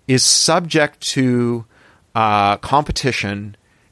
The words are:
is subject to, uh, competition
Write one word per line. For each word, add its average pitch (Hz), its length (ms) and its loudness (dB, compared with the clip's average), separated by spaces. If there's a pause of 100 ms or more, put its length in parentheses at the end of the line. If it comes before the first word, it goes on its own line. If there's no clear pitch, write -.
is 127 160 2
subject 160 800 0
to, 120 680 -2 (480)
uh, 104 440 2
competition 104 1000 -2 (360)